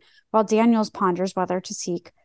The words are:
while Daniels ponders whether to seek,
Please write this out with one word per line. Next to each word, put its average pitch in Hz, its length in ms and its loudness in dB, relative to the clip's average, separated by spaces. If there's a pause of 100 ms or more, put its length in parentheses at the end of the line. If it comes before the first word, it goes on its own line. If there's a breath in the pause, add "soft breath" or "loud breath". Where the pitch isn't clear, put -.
(300 soft breath)
while 214 160 2
Daniels 220 440 2
ponders 185 460 -2
whether 185 240 -2
to - 140 -12
seek, - 400 -8 (100)